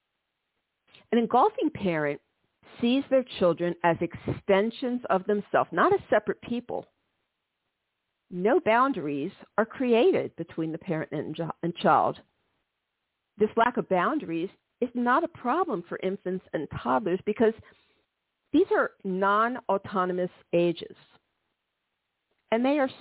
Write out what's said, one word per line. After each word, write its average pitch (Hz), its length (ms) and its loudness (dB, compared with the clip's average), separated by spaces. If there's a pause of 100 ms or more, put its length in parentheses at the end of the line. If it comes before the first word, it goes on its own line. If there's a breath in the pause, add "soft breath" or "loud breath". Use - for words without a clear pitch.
(1120 soft breath)
An 226 60 4
engulfing 294 560 2
parent 156 480 -2 (580)
sees 254 300 0
their 262 160 2 (140)
children 170 340 0 (100)
as 165 180 2
extensions 226 1080 -2
of 185 160 0
themselves, 202 460 -2
not 214 200 2
as 392 80 2 (100)
separate 214 320 0
people. - 440 -8 (1400)
No 202 300 0
boundaries 202 720 0 (260)
are 220 80 2
created 240 720 2
between 165 360 -8
the 156 60 -6
parent 160 340 -6
and, 147 240 -6 (280)
and 170 140 -2
child. 156 420 4 (1200)
This 214 160 2
lack 233 220 2
of 185 120 -4
boundaries 185 600 -2 (320)
is 247 120 -2
not 247 300 2
a 320 60 -2
problem 262 600 -4
for - 140 -8
infants 185 500 -4
and 151 140 -4 (160)
toddlers 226 420 0
because 220 280 2 (1000 soft breath)
these 330 200 4
are 311 200 0 (120)
non-autonomous 196 1300 0 (220)
ages, 170 420 0 (1600)
and 233 140 2
they 285 140 2
are 269 100 0 (120)